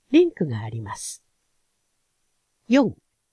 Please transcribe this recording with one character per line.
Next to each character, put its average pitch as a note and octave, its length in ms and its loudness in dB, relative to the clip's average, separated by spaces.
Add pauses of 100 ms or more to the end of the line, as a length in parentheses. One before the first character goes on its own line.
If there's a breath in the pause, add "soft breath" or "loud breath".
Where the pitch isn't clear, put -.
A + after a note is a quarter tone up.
(100)
リ E4 140 6
ン E4 80 -2
ク E3 160 -4
が A2 140 -6
あ A2 60 -8
り A2+ 120 -10
ま G2+ 160 -12
す。 - 260 -16 (1400)
四、 A#3 300 2 (360)